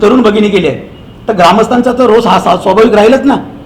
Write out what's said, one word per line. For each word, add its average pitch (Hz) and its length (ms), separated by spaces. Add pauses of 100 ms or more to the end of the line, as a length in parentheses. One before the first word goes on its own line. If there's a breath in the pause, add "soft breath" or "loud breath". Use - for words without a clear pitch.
तरुण 240 200
भगिनी 214 260
गेली 190 180
आहे, - 260 (360)
तर 226 40
ग्रामस्थांचा 220 600
तर 247 120
रोष 226 220
हा 190 140
सा-, 175 160
स्वाभाविक 202 380
राहीलच 226 300
ना. 269 120 (300)